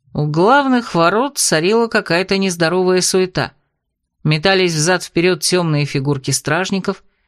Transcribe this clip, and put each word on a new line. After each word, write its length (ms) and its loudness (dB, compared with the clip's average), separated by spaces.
У 140 -2
главных 680 2
ворот 440 0
царила 500 0
какая-то 500 -2
нездоровая 640 0
суета. 520 -2
Метались 520 2
взад-вперёд 680 0
тёмные 440 0
фигурки 460 -4
стражников, 720 -4